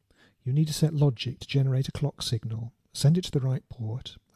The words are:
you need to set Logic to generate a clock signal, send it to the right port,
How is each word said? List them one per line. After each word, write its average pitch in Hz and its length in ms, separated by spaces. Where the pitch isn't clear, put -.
you 127 80
need 156 160
to 151 40
set 156 220
Logic 139 460
to - 80
generate 135 400
a - 40
clock - 300
signal, 113 500
send 165 260
it 180 60
to - 80
the 143 80
right 131 280
port, 113 500